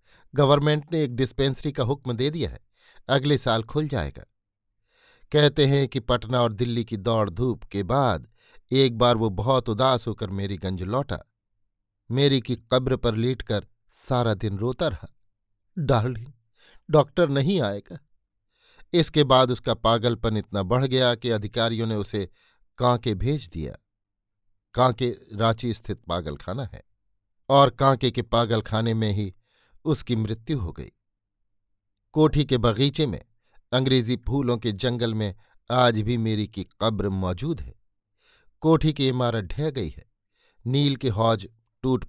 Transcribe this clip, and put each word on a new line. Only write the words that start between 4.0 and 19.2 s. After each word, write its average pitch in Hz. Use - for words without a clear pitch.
कहते 147
हैं 139
कि 131
पटना 127
और 117
दिल्ली 117
की 113
दौड़ 107
धूप 113
के 101
बाद 113
एक 131
बार 120
वो 110
बहुत 120
उदास 123
होकर 101
मेरीगंज 95
लौटा। 110
मेरी 135
की 123
कब्र 127
पर 113
लेटकर 113
सारा 120
दिन 98
रोता 123
रहा, -
"डार्लिंग, 123
डॉक्टर 151
नहीं 139
आएगा।" 104
इसके 156